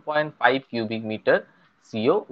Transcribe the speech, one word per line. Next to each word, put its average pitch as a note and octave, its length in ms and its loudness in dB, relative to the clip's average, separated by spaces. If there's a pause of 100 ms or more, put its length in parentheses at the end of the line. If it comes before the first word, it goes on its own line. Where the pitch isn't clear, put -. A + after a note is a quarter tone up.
पॉइंट D3+ 280 -2
फ़ाइव C3 360 2
क्यूबिक A2+ 360 -6
मीटर A2 380 0 (400)
सीओ A#2 480 0